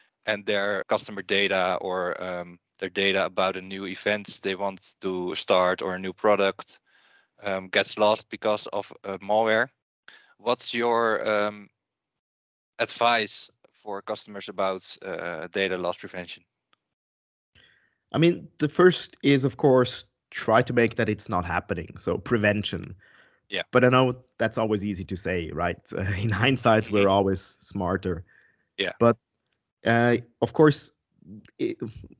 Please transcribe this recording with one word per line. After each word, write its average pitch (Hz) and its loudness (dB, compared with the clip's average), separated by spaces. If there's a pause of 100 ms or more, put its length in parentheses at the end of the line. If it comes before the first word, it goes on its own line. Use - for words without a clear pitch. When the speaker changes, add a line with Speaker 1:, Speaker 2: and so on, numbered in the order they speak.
(260)
Speaker 1:
and 104 -4
their 101 -2
customer 101 -4
data 95 0
or, 90 -4
um, 87 -10 (200)
their 95 -6
data 98 0
about 92 -2
a 92 -10
new 95 -10
event 101 -4
they 95 -2
want 95 -6 (200)
to 90 -4
start 92 2
or 92 -4
a 92 -8
new 95 -8
product, 98 0 (640)
um, 95 -6
gets - -2
lost 107 2
because 107 -2
of, 101 -8 (120)
uh, 98 -8
malware, 110 0 (720)
what's 120 -4
your, 117 0
um, 104 -2 (1120)
advice 117 0 (320)
for 101 -10
customers 104 -10
about, 95 -4
uh, 85 -8
data 95 -2
loss 90 -4
prevention? - -14 (1700)
Speaker 2:
I - -2
mean, 170 2 (100)
the 151 0
first - 4
is, 139 4
of - -2
course, 127 4 (280)
try 113 4
to 123 -6
make 117 2
that 110 0
it's 104 -4
not 90 0
happening. 85 -4
So 92 -2
prevention. 104 0 (540)
Speaker 1:
Yeah. 92 -4
Speaker 2:
But 123 6
I 127 8
know 127 4 (220)
that's 113 -2
always 107 0
easy 95 -4
to 92 -6
say, 87 -4
right? 87 -4 (140)
<laughs> - -6
Uh, - -4 (220)
in 113 0
hindsight, 110 2
we're 101 4
Speaker 1:
Mm-hmm. 95 4
Speaker 2:
always 98 0
smarter. 90 -4 (540)
Speaker 1:
Yeah. 95 -4
Speaker 2:
But, 117 4 (680)
uh, 120 4 (240)
of - -2
course, - 4 (720)
i-, 113 -2 (440)